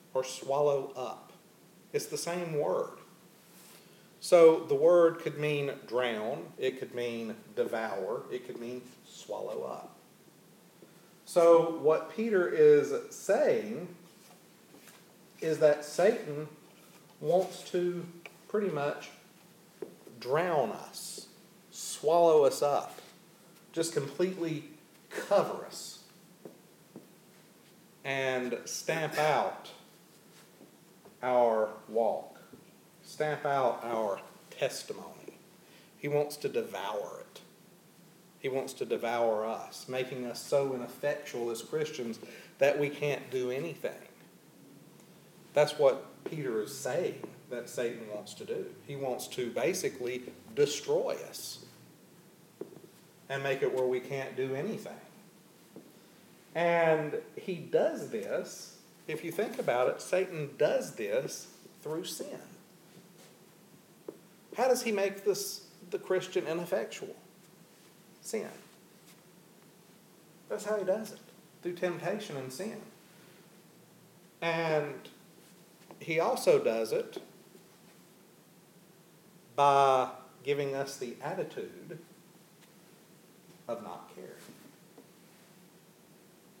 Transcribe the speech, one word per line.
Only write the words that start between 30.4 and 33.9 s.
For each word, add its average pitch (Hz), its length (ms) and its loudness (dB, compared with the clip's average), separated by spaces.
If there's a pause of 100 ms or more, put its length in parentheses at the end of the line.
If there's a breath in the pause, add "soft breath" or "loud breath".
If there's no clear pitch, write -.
our 117 460 6 (200)
walk, 107 520 0 (640)
stamp 151 420 -4
out 135 400 2
our 110 360 -2 (300)